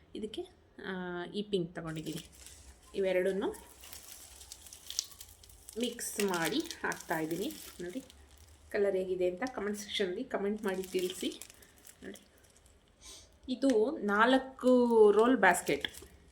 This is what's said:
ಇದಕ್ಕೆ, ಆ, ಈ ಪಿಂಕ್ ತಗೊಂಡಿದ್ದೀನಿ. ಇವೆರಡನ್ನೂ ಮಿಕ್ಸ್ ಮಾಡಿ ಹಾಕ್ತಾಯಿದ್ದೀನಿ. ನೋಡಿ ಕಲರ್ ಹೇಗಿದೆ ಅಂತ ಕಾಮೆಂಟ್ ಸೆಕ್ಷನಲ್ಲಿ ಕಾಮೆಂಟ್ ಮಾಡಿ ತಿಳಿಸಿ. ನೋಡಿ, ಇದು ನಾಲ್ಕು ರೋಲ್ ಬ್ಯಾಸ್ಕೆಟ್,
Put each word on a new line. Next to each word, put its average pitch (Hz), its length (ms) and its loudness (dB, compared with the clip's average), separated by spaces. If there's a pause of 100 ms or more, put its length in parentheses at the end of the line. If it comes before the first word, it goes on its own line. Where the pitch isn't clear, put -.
(140)
ಇದಕ್ಕೆ, 220 280 -8 (440)
ಆ, 180 380 -6
ಈ 202 180 -6
ಪಿಂಕ್ 190 320 -2
ತಗೊಂಡಿದ್ದೀನಿ. 160 500 -8 (720)
ಇವೆರಡನ್ನೂ 190 560 0 (2250)
ಮಿಕ್ಸ್ - 440 -6
ಮಾಡಿ 185 340 -2
ಹಾಕ್ತಾಯಿದ್ದೀನಿ. 170 960 -6 (300)
ನೋಡಿ 180 200 -10 (680)
ಕಲರ್ 196 260 0
ಹೇಗಿದೆ 185 340 0
ಅಂತ 180 120 -6 (120)
ಕಾಮೆಂಟ್ 208 240 -4
ಸೆಕ್ಷನಲ್ಲಿ 202 460 -4
ಕಾಮೆಂಟ್ 208 400 -4
ಮಾಡಿ 190 180 -2
ತಿಳಿಸಿ. 185 580 -6 (640)
ನೋಡಿ, - 140 -16 (1300)
ಇದು 254 420 2
ನಾಲ್ಕು 247 840 4 (380)
ರೋಲ್ 233 260 6
ಬ್ಯಾಸ್ಕೆಟ್, 185 520 4 (440)